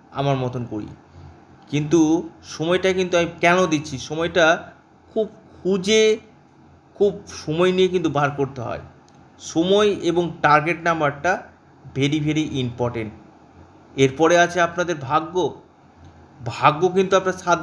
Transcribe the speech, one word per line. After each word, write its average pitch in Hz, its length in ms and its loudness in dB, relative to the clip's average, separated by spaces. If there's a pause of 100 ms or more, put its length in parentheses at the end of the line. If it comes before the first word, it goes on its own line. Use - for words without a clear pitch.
(120)
আমার 139 240 -2
মতন 123 280 -4
করি। 107 220 -8 (840)
কিন্তু 156 580 2 (160)
সময়টা 180 480 0
কিন্তু 180 240 -2
আমি 170 100 2 (140)
কেন 175 260 4
দিচ্ছি, 143 320 -4
সময়টা 165 760 0 (400)
খুব 214 160 -2 (340)
খুঁজে 214 560 2 (760)
খুব - 320 0
সময় 175 460 -2
নিয়ে 185 160 2
কিন্তু 175 220 0
বার 139 200 0
করতে 139 300 -4
হয়। 107 200 -8 (580)
সময় 196 500 2
এবং 170 540 -2
টার্গেট 151 400 2
নাম্বারটা 165 600 -2 (520)
very, 143 260 0
very 151 320 -2
important। 120 560 -4 (880)
এরপরে 147 420 4
আছে 175 220 2
আপনাদের 170 360 -2
ভাগ্য। 156 640 -4 (840)
ভাগ্য 151 440 2
কিন্তু 190 280 2
আপনার 185 160 0
সাথ 175 300 0